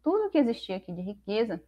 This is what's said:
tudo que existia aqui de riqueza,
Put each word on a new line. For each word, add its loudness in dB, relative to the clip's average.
tudo 2
que 4
existia 0
aqui -10
de -8
riqueza, -2